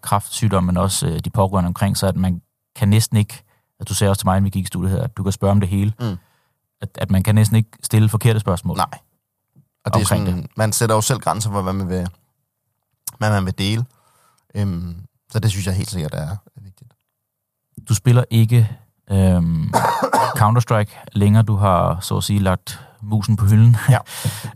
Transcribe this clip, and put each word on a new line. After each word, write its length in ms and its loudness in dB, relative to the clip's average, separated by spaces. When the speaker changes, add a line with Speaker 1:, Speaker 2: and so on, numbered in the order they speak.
Speaker 1:
kræftsygdom, 640 -2
men 120 0
også, 300 -2
øh, 180 -2
de 60 -6
pårørende 380 0
omkring, 280 -2
så 100 -2
at 100 -2
man 260 -2
kan 120 0
næsten 280 2
ikke, 260 -2
at 80 -14
du 60 -6
sagde 160 0
også 100 0
til 60 -2
mig, 100 2
inden 80 2
vi 60 0
gik 140 -4
i 20 -8
studiet 260 -4
her, 100 0
at 140 -6
du 60 -6
kan 100 -2
spørge 180 0
om 100 4
det 80 0
hele. 320 0
Speaker 2:
Mm. 160 -4
Speaker 1:
At, 60 -12
at 120 -6
man 120 2
kan 120 2
næsten 220 4
ikke 140 0
stille 260 2
forkerte 320 2
spørgsmål 360 -4
Speaker 2:
Nej. 100 0
Og 100 -4
det 60 2
er 40 0
Speaker 1:
omkring 220 0
Speaker 2:
sådan, 160 -2
Speaker 1:
det. 140 -12
Speaker 2:
man 160 0
sætter 220 0
jo 60 2
selv 180 -2
grænser 320 -4
for, 120 -2
hvad 100 -2
man 160 -4
vil, 180 -2
hvad 120 0
man 160 0
vil 120 -6
dele. 260 -2
Øhm, 420 -4
så 60 -2
det 120 0
synes 160 -4
jeg 80 -2
helt 160 -4
sikkert 240 -6
er 220 -8
vigtigt. 280 -20
Speaker 1:
Du 60 2
spiller 360 4
ikke, 400 4
øhm, 640 2
<coughs> 400 0
Counter-Strike 540 2
længere. 300 4
Du 140 0
har, 440 2
så 160 -6
at 80 -4
sige, 160 0
lagt 400 -4
musen 340 0
på 100 0
hylden. 300 6
Speaker 2:
Ja. 160 6
Speaker 1:
<laughs> 40 -20